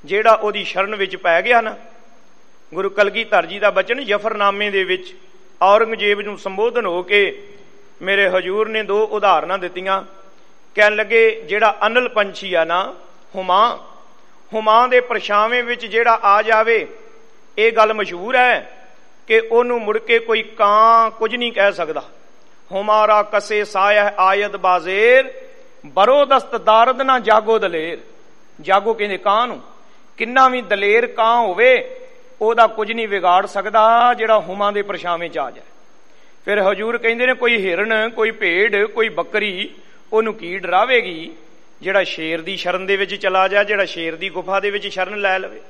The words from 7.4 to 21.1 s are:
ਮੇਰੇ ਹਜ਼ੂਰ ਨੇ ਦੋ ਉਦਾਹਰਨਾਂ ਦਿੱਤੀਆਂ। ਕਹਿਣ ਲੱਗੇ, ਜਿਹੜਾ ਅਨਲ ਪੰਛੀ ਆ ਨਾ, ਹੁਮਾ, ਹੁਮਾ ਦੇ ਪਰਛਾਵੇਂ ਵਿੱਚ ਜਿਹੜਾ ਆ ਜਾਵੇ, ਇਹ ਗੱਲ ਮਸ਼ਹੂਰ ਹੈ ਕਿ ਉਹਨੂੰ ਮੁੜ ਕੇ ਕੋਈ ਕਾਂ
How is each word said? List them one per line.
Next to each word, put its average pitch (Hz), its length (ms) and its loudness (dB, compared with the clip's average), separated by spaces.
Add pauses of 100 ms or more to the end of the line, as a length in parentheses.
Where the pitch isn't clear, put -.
ਮੇਰੇ 196 260 2
ਹਜ਼ੂਰ 185 400 -2
ਨੇ 220 140 -4
ਦੋ 208 240 0
ਉਦਾਹਰਨਾਂ 190 520 0
ਦਿੱਤੀਆਂ। 185 440 -4 (720)
ਕਹਿਣ 208 220 4
ਲੱਗੇ, 220 520 2
ਜਿਹੜਾ 208 380 0
ਅਨਲ 240 220 0
ਪੰਛੀ 196 460 -4
ਆ 165 100 2
ਨਾ, 175 300 -4 (400)
ਹੁਮਾ, 190 500 0 (720)
ਹੁਮਾ 220 320 4
ਦੇ 247 140 4
ਪਰਛਾਵੇਂ 226 640 -2
ਵਿੱਚ 233 220 -6
ਜਿਹੜਾ 226 360 2
ਆ 208 200 4
ਜਾਵੇ, 220 440 2 (720)
ਇਹ 220 140 4
ਗੱਲ 220 220 2
ਮਸ਼ਹੂਰ 202 420 -6
ਹੈ 247 420 0 (480)
ਕਿ 226 120 2 (140)
ਉਹਨੂੰ 240 280 2
ਮੁੜ 208 180 -4
ਕੇ 233 200 0
ਕੋਈ 226 240 -2
ਕਾਂ 220 680 4